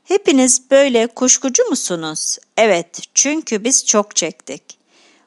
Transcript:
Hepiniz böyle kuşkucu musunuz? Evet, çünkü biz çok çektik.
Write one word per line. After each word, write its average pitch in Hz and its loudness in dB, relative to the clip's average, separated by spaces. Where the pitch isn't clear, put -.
Hepiniz 277 0
böyle 269 4
kuşkucu 254 0
musunuz? 165 -6
Evet, 190 0
çünkü 269 -2
biz - 0
çok 208 -2
çektik. - -8